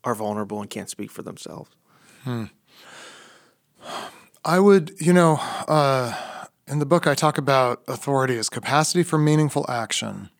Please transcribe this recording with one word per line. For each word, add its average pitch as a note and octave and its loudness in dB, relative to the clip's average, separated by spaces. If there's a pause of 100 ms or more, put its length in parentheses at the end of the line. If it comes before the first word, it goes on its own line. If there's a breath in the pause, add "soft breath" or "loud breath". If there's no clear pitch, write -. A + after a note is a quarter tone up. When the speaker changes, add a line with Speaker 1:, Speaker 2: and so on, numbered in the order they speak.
Speaker 1:
are B2 -2
vulnerable G#2 -4
and G#2 -12
can't G2 -10
speak - -12
for - -16
themselves? - -14 (540 soft breath)
Speaker 2:
Hmm. A#2+ -8 (2000 loud breath)
I E3+ 2
would, G3 6
you E3 4
know, E3+ 6 (300 loud breath)
uh, C3+ 2 (540 loud breath)
in D3 -4
the D3 -2
book, E3 2
I C#3+ 2
talk D3+ 0
about C3 2
authority C3 -2
as A2 -4
capacity D3+ 0
for E3 -2
meaningful D3+ 2
action G#2+ -6 (100)